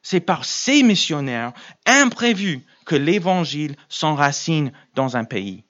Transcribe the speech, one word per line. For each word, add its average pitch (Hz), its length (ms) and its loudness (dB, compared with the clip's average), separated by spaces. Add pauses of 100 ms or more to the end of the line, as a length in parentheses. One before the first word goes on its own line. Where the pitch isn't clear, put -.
C'est 185 180 -2
par 180 240 -2
ces - 380 2
missionnaires 139 680 0 (340)
imprévus 226 760 2 (200)
que 165 120 0
l'évangile 151 800 0 (120)
s'enracine 147 840 0 (220)
dans 131 220 -2
un 117 80 -2
pays. 101 460 -8